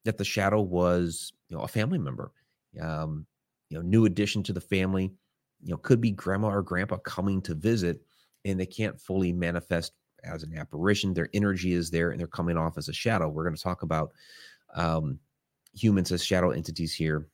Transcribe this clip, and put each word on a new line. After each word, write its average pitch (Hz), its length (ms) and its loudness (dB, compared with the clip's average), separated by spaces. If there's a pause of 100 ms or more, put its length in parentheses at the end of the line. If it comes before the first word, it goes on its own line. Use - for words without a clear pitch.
that 110 120 0
the 98 80 -2
shadow 101 360 2
was, 90 720 2 (160)
you 85 80 -8
know, - 60 -4
a - 40 -6
family 131 320 0
member, 67 320 -8 (500)
um, 78 440 -4 (440)
you 80 80 -10
know, 82 60 -8
new 110 220 6
addition 101 380 2
to 101 100 -4
the 90 80 -4
family, 95 500 0 (520)
you 87 80 -8
know, 80 60 -4
could 117 240 4
be 113 100 2
grandma 98 360 0
or 101 160 0
grandpa 90 340 -2
coming 95 460 -2
to 85 100 -6
visit, 87 480 0 (440)
and 95 140 0
they 95 60 0
can't - 340 -6
fully 92 320 0
manifest 85 640 -2 (300)
as 80 200 -10
an 78 140 -10
apparition. 92 560 0
Their 85 200 -2
energy 95 400 2
is 85 160 0
there, 85 220 2
and - 80 -6
they're 82 80 -4
coming 85 300 -2
off 80 200 -2
as 73 120 -8
a 71 40 -8
shadow. 95 360 0
We're 78 160 -4
gonna 82 100 -2
talk 90 280 -6
about, 78 280 -2 (640)
um, 80 440 0 (540)
humans 98 380 2
as 87 120 0
shadow 90 280 2
entities 80 420 -4
here 78 400 -2